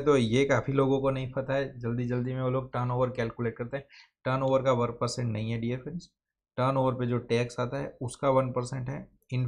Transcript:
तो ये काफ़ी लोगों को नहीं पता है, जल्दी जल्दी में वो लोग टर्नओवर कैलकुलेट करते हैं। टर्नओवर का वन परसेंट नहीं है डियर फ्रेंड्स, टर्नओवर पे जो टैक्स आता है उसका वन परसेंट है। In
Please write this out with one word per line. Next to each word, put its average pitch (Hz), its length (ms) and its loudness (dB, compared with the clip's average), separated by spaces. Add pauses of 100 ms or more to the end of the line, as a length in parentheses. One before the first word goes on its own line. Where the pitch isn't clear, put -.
तो 147 120 6
ये 120 280 4
काफ़ी 135 280 2
लोगों 135 280 4
को 135 80 2
नहीं 131 220 -4
पता 135 220 -4
है, 139 140 0 (120)
जल्दी 120 280 -2
जल्दी 123 260 -2
में 131 80 -4
वो 131 80 0
लोग 131 240 -2
टर्नओवर 123 420 0
कैलकुलेट 117 420 -4
करते 120 200 -8
हैं। 139 80 -10 (400)
टर्नओवर 131 380 2
का 131 80 4
वन 120 200 2 (100)
परसेंट 120 300 -2
नहीं 110 200 -4
है 117 100 -2
डियर 120 180 -2
फ्रेंड्स, 170 280 -10 (500)
टर्नओवर 131 420 2
पे 123 80 0
जो 120 100 2 (140)
टैक्स 123 280 0
आता 123 200 -2
है 143 220 -8
उसका 135 360 -2
वन 131 140 2
परसेंट 123 380 -4
है। 143 80 -6 (380)
In 127 120 0